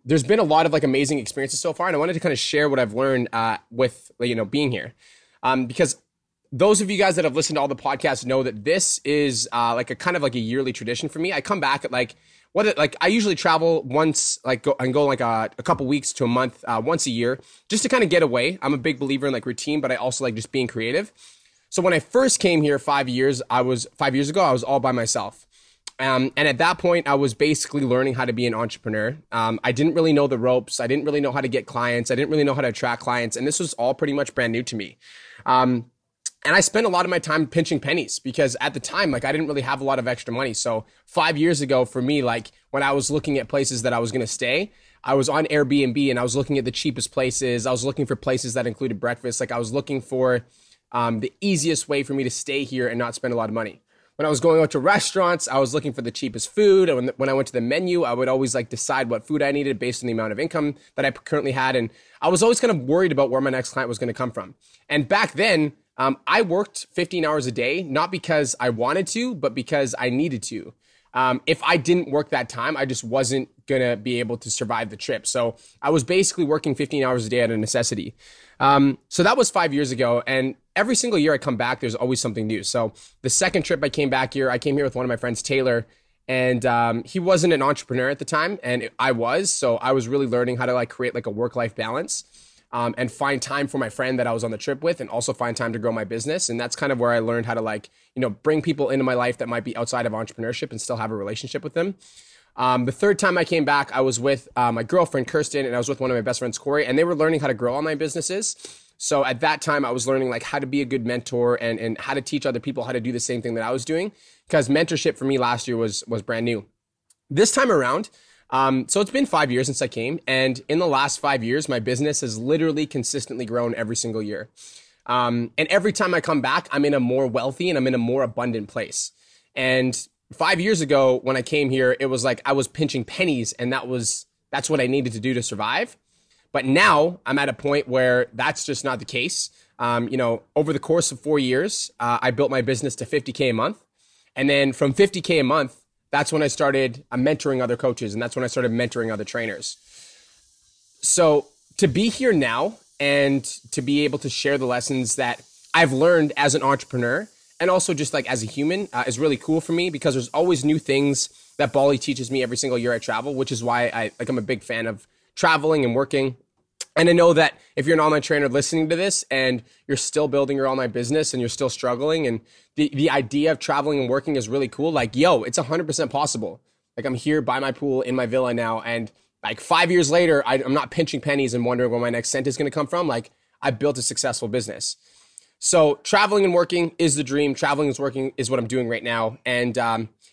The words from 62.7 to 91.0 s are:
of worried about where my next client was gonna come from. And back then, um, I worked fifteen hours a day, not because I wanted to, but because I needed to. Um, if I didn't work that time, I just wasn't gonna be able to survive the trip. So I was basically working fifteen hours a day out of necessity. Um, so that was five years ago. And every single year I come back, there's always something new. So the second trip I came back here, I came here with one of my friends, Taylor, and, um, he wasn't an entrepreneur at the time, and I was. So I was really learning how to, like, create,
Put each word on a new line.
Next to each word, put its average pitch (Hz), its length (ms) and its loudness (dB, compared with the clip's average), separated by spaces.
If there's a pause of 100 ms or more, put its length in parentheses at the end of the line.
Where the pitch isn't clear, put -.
of 135 160 -2
worried 170 240 4
about 135 200 2
where 131 100 2
my 139 80 0
next 127 220 -4
client 127 180 -4
was 117 80 -6
gonna 120 160 -4
come 127 180 -4
from. 110 240 -10 (320)
And 147 220 0
back 196 240 2
then, 165 400 2 (260)
um, 135 180 0 (100)
I 214 160 4
worked 185 500 -4
fifteen 175 320 -2
hours 151 220 0
a 127 40 -4
day, 127 300 -2
not 160 300 -2
because 156 480 0
I 127 100 0
wanted 131 380 0
to, 240 260 -4
but 135 220 -4
because 135 420 -2
I 127 140 -2
needed 135 320 -2
to. - 320 -12 (400)
Um, 127 320 2
if 156 160 2
I 170 140 4
didn't 160 340 0
work 147 180 0
that 127 200 -2
time, 135 280 -4
I 135 80 -2
just 127 180 -6
wasn't 127 460 -2 (160)
gonna 127 320 0
be 120 220 -4
able 117 180 -4
to 120 140 -8
survive 113 400 -4
the 110 40 -16
trip. 110 300 -6
So 117 300 -2 (260)
I 143 80 0
was 151 140 4
basically 180 400 2
working 151 320 0
fifteen 143 280 0
hours 127 220 0
a 107 40 -6
day 123 120 2
out 117 80 2
of 113 80 0
necessity. 110 560 -2 (460)
Um, 139 400 4 (100)
so - 140 0
that 226 140 4
was 247 120 4
five 170 240 0
years 143 160 0
ago. 120 380 2
And 131 260 0 (220)
every 220 200 2
single 226 220 0
year 151 160 4
I 131 60 2
come 123 180 -2
back, 123 220 -2
there's 113 160 -4
always 127 260 0
something 110 240 -4
new. 107 160 -2
So 113 320 -2 (300)
the 131 80 0
second 185 320 2
trip 147 200 -2
I 143 60 2
came 139 220 0
back 131 240 -2
here, 131 160 0
I 127 80 0
came 139 160 -2
here 143 80 0
with 131 120 -4
one 123 80 -4
of 123 60 -4
my 117 80 -2
friends, 120 240 -6
Taylor, 127 460 0 (400)
and, 127 360 0
um, 117 420 2
he - 120 -6
wasn't 175 360 4
an 135 100 2
entrepreneur 131 460 0
at 143 100 -4
the 147 60 -8
time, 170 360 -2
and 123 380 -4
I 131 140 4
was. 127 360 0
So 120 280 0
I 127 160 0
was 127 140 0
really 135 200 0
learning 123 300 0
how 123 100 -2
to, 127 60 0
like, 120 160 0
create, 123 260 -6